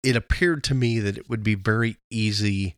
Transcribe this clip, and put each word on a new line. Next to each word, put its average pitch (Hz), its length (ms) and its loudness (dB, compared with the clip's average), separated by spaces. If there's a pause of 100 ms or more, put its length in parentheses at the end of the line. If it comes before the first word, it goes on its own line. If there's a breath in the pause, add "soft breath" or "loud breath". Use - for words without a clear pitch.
it 127 120 2
appeared 160 500 0
to 143 80 0
me 117 260 2
that 101 180 -2
it - 120 -16
would 110 140 -4
be 107 120 2
very 110 420 0 (120)
easy 104 680 0